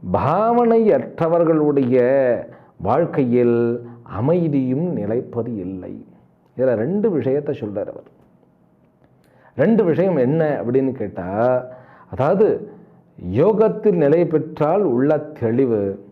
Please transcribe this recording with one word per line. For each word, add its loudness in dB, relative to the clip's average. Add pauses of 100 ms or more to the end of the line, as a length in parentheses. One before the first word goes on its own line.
(140)
பாவனையற்றவர்களுடைய 2 (840)
வாழ்க்கையில் 2 (200)
அமைதியும் -2
நிலைப்பது -6
இல்லை. -10 (520)
இதுல 2
ரெண்டு -2
விஷயத்தை -2
சொல்றார் -8
அவர். -18 (1400)
ரெண்டு 4
விஷயம் 2
என்ன 0
அப்படின்னு 0
கேட்டா, -2 (480)
அதாவது, 0 (580)
யோகத்தில் 2
நிலை 4
பெற்றால் -2
உள்ள 2
தெளிவு -2